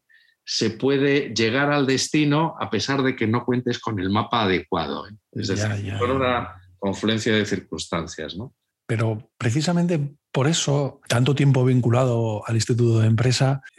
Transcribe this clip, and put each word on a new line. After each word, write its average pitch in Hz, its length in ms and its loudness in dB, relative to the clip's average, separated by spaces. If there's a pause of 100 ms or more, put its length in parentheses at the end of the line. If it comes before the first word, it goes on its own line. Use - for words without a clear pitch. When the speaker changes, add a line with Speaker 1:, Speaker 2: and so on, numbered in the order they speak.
(440)
Speaker 1:
se - 280 -2
puede 139 640 0
llegar 120 380 0
al 143 160 2
destino 151 720 0
a 110 100 -8
pesar 135 340 -2
de 131 120 0
que 117 100 -2
no 117 200 0
cuentes 123 340 -2
con 107 220 -6
el 92 80 -2
mapa 113 340 0
adecuado, 80 640 -2
¿eh? 101 40 -20 (200)
Es 101 160 -6
Speaker 2:
Ya, 98 220 -2
Speaker 1:
decir, 101 160 -6
Speaker 2:
ya, 98 120 -6
Speaker 1:
con 120 120 -2
Speaker 2:
ya. 131 60 0
Speaker 1:
una 127 460 -2 (160)
confluencia 107 560 -2
de 107 120 2
circunstancias, 82 920 -8
¿no? 117 180 -12 (320)
Speaker 2:
Pero 113 520 -4
precisamente 156 800 0 (160)
por 131 140 2
eso, 143 600 0
tanto 127 260 2
tiempo 135 300 4
vinculado 120 840 2
al 113 100 -2
Instituto 117 440 4
de 113 80 6
Empresa, 127 540 2 (180)